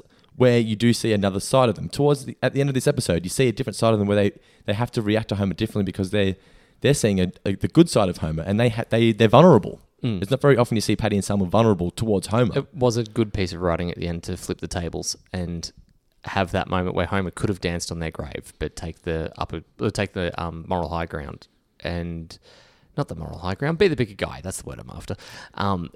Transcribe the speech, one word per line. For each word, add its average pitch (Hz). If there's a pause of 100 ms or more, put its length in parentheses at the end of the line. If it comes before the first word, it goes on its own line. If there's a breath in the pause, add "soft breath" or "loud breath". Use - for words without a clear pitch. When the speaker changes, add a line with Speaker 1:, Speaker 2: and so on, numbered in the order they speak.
(360 soft breath)
Speaker 1:
where 123
you 110
do 117
see 113
another 98
side 131
of 101
them. -
Towards 143
the, -
at 127
the 131
end 139
of 139
this 127
episode, 85
you 92
see 131
a 117
different 107
side 113
of 107
them 101
where 101
they, 101 (340 soft breath)
they 104
have 117
to 120
react 107
to 104
Homer 98
differently 107
because 92
they're, 98 (460 soft breath)
they're 131
seeing 101
a, 90 (140)
a, 98
the 101
good 170
side 104
of 87
Homer, 80
and 101
they 120
ha-, 113
they, 117
they're 107
vulnerable. 127 (240)
Speaker 2:
Mm. 107
Speaker 1:
It's 98
not 131
very 139
often 120
you 104
see 107
Patty 104
and 98
Selma 101
vulnerable 90
towards 104
Homer. 120
Speaker 2:
It -
was 123
a 120
good 107
piece 92
of 85
writing 87
at -
the 85
end 85
to 92
flip -
the 85
tables 80 (160)
and 85 (540)
have 92
that 95
moment 90
where 90
Homer 95
could -
have 95
danced 87
on 85
their 80
grave, -
but 78
take -
the 80
upper, - (180)
uh, 113
take 101
the, 87 (120)
um, 82
moral 87
high 85
ground 73 (320)
and, 85 (600 soft breath)
not 143
the -
moral 76
high 92
ground, 156
be 202
the 156
bigger 104
guy. 67
That's 95
the -
word -
I'm -
after. - (380 loud breath)
Um, 95